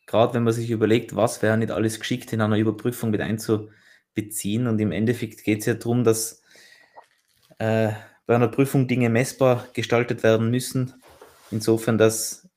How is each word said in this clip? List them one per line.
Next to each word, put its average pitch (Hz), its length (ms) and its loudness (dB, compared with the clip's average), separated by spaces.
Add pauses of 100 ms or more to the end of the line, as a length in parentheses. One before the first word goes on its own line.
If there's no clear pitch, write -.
Gerade 120 280 2
wenn 120 80 0
man 117 100 2
sich 117 180 -4
überlegt, 107 460 0
was 110 260 0
wäre 110 160 2
nicht 110 120 -2
alles 110 300 -2
geschickt, - 320 -6
in 113 80 -2
einer 107 180 2
Überprüfung 110 520 -2
mit 104 100 -2
einzubeziehen. 107 1500 -6
Und 110 140 0
im 107 120 0
Endeffekt 110 520 -4
geht's 107 220 -2
ja 120 80 0
drum, 117 300 -2
dass, - 380 0 (1160)
äh, 110 340 0 (340)
bei 117 80 4
einer 120 140 4
Prüfung 135 400 2
Dinge 123 220 2
messbar 123 640 2
gestaltet 120 480 -2
werden 113 280 4
müssen. 127 440 -4 (560)
Insofern, 113 480 0
dass - 580 0